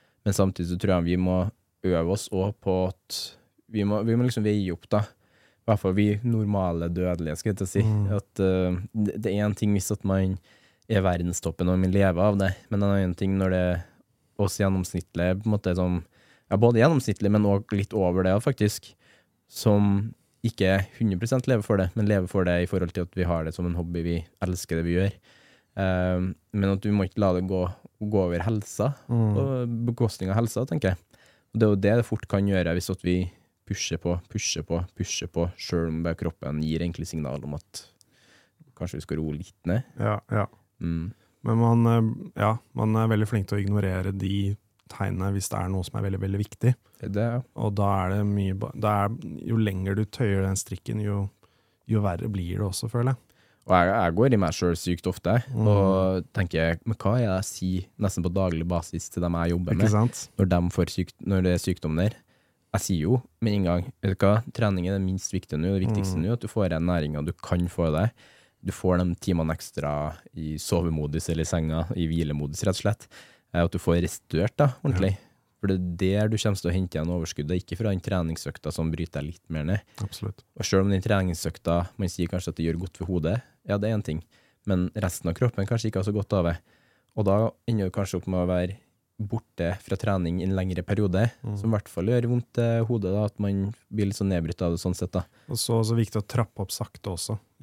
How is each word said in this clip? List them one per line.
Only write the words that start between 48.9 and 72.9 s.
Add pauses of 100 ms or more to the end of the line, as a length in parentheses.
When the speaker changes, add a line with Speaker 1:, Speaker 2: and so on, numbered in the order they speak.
Speaker 2:
er, (260)
jo
lenger
du
tøyer
den
strikken,
jo, (580)
jo
verre
blir
det
også,
føler
jeg. (460)
Speaker 1:
Og
jeg,
jeg
går
i
meg
selv
sykt
ofte, (100)
Speaker 2:
Mm.
Speaker 1:
og
tenker,
men
hva
er
det
jeg
sier (100)
nesten
på
daglig
basis
til
dem
jeg
jobber
Speaker 2:
Ikke
Speaker 1:
med,
Speaker 2:
sant? (160)
Speaker 1:
når
de (100)
får
syk-, (100)
når
det
er
sykdom
der? (600)
Jeg
sier
jo (200)
med
en
gang, (180)
vet
du
hva, (180)
trening
er
det
minst
viktige
nå,
det
viktigste
Speaker 2:
Mm.
Speaker 1:
nå
er
at
du
får
den
næringen
du
kan
få
deg. (520)
Du
får
de
timene
ekstra (180)
i
sovemodus
eller
i
senga, (100)
i
hvilemodus
rett
og
slett. (460)